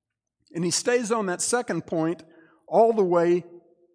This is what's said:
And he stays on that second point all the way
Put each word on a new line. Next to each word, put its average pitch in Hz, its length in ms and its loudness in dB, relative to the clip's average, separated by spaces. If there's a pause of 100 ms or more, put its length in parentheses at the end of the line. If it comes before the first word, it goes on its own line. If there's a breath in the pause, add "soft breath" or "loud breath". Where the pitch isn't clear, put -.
(540)
And 170 120 -4
he 170 60 -2
stays 240 400 -2
on 220 160 0
that 180 140 -6
second 233 440 -4
point 165 380 -4 (440 soft breath)
all 226 260 4
the 214 100 2
way 175 400 2 (520)